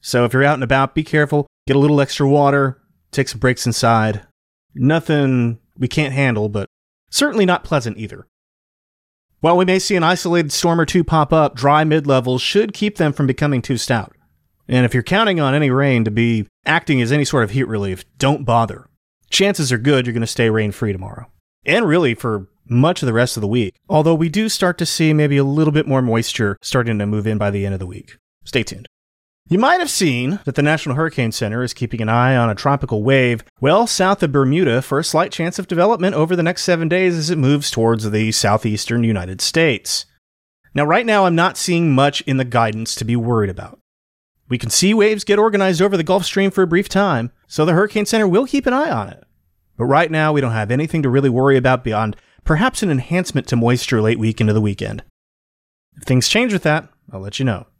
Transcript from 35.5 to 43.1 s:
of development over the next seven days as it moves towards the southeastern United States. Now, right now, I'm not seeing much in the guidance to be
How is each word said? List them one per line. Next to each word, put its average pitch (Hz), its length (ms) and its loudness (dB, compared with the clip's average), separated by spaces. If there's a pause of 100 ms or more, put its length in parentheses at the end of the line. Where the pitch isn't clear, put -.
of 185 100 -8
development 185 460 0
over 165 220 0
the 170 80 0
next 175 180 -2
seven 165 260 0
days 180 280 2
as 160 160 -2
it 175 80 0
moves 143 320 2
towards 113 400 0
the 107 200 0
southeastern 107 720 0
United 95 380 -2
States. - 640 -2 (720)
Now, 147 100 0
right 180 180 2
now, 214 220 2
I'm 175 80 2
not 165 240 0
seeing 170 380 0
much 139 320 2
in 135 100 0
the 131 80 -2
guidance 113 480 -2
to - 120 -6
be 117 100 -2